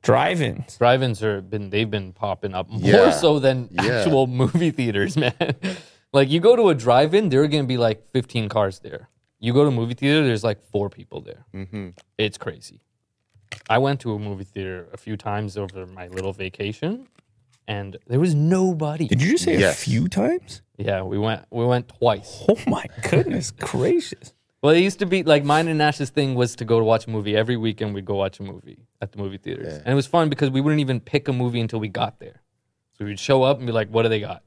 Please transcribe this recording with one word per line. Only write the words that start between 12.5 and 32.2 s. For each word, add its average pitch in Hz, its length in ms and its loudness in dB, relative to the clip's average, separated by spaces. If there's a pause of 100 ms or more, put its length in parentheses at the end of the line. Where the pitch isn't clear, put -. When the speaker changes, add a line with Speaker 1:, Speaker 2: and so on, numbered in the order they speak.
Speaker 2:
I 113 100 2
went 135 220 0
to 113 140 -6
a 104 60 -6
movie 98 240 -10
theater 92 480 -10
a - 40 -18
few 107 200 -10
times 104 400 -6
over 95 300 -10
my 90 200 -18
little 92 260 -8
vacation, 110 760 -8 (580)
and 101 300 -8 (100)
there 123 140 0
was 175 140 2
nobody. 160 720 0
Speaker 1:
Did 127 140 2
you 196 100 2
just 349 120 0
say 339 140 2
Speaker 3:
Yes. 92 160 4
Speaker 1:
a - 160 -8
few 156 160 0
times? 262 540 -4 (160)
Speaker 2:
Yeah, 98 260 -4
we 101 160 -6
went, 107 320 -4
we 117 140 -4
went 123 240 0
twice. - 600 -2
Speaker 1:
Oh 214 180 4
my - 180 -2 (260)
goodness - 400 0
<laughs> - 80 -20
gracious. - 760 -2 (280)
Speaker 2:
Well, 147 120 6
it 175 60 6
used 190 200 0
to 202 60 0
be, 180 180 0
like, 147 200 4
mine 151 240 2
and 156 100 0
Nash's 147 320 0
thing 135 260 -2
was 123 200 0
to 117 80 -8
go 113 140 2
to 113 60 2
watch 113 220 2
a 113 40 -12
movie. 104 260 -2
Every 113 200 0
weekend 110 360 -4
we'd 98 120 -8
go 101 100 -6
watch 98 260 -2
a - 40 -10
movie - 420 -18 (160)
at 98 100 -10
the 104 60 -14
movie 98 200 -8
theaters. - 340 -10
Speaker 3:
Yeah. 76 80 -14
Speaker 2:
And 90 80 -6
it 131 60 2
was 139 120 2
fun 165 220 4
because 143 220 0
we 135 100 2
wouldn't 151 200 2
even 131 200 -2
pick - 280 -2
a 139 40 -2
movie 123 280 -2
until 113 200 -4
we 107 80 -6
got 110 320 -6